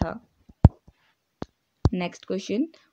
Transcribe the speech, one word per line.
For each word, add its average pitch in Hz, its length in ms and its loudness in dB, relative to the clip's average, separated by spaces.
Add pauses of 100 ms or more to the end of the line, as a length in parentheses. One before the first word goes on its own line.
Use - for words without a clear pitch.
था। 165 140 -4 (1700)
Next 180 480 -4
question, 202 340 -4 (260)